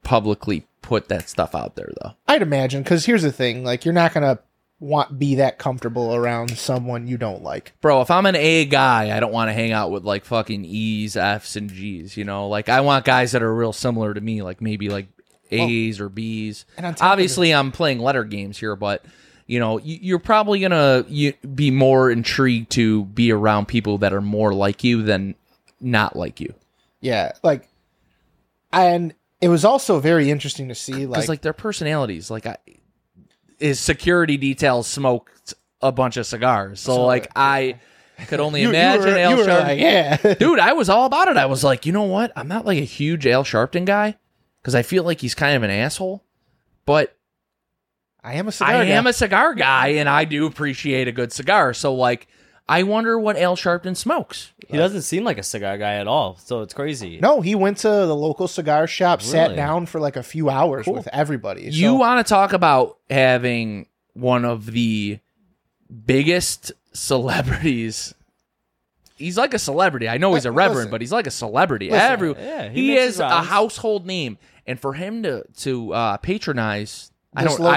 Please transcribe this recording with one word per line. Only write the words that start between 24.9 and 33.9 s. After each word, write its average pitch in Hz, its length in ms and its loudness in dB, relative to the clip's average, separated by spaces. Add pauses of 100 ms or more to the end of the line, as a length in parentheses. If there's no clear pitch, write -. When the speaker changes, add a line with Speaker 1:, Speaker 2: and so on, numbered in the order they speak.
Speaker 1:
than 98 320 -2 (460)
not 117 340 0
like - 240 -8
you. - 140 -10 (480)
Speaker 2:
Yeah, 113 320 -2 (100)
like, 151 240 0 (1040)
and 175 420 2 (280)
it 175 80 6
was 170 160 6
also 226 340 4
very 151 300 4
interesting 143 400 -4
to 123 60 -14
see, - 180 -10 (120)
Speaker 1:
'Cause, - 20 -6
Speaker 2:
like 113 220 -2
Speaker 1:
like, 151 120 -6
their 156 120 -4
personalities, 147 760 -6
like, 110 160 -10
I, 110 120 -12 (1000)
his 143 220 0
security 165 580 2